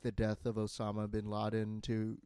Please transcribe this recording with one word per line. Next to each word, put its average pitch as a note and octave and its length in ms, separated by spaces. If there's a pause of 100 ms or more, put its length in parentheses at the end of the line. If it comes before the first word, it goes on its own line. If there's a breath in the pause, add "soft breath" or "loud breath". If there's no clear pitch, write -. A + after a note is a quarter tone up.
the A#2+ 100
death G#2+ 340
of A#2 100
Osama G#2+ 540
bin G#2 200
Laden G#2+ 520
to A2 440